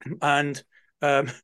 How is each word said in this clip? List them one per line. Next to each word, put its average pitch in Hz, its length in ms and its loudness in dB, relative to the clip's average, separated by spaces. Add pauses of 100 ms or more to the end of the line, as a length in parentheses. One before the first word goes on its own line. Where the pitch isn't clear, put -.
(200)
And, 143 420 0 (400)
um, 139 280 2 (140)